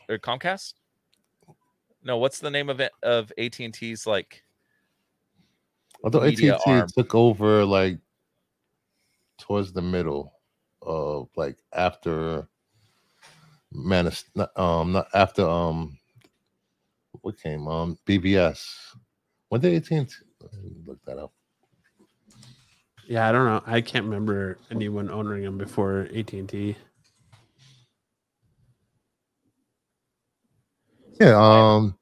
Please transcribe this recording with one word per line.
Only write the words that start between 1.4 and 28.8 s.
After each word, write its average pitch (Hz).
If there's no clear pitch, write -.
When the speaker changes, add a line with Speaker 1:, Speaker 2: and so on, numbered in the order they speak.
Speaker 1:
No, 123
what's 135
the 151
name 143
of 131
it, 135
of 117
A 117
T 120
and 113
T's, 113
like, -
Speaker 2:
Although 117
Speaker 1:
media 123
Speaker 2:
A -
T -
and -
T 98
Speaker 1:
arm? 87
Speaker 2:
took 120
over, 107
like, 95
towards 101
the 92
middle 80
of, 73
like, 69
after 80
Man 87
of 80
S-, -
not, -
um, 87
not 92
after, 98
um, 82
what 101
came, 76
um, 80
B 98
B 95
S. -
When 123
did 175
A 165
T 160
and 135
T, -
let 82
me 92
look -
that 64
up. 73
Speaker 3:
Yeah, 113
I 113
don't 127
know. 110
I 113
can't 117
remember 101
anyone 104
owning 101
them 98
before 98
A 110
T 107
and 95
T. 101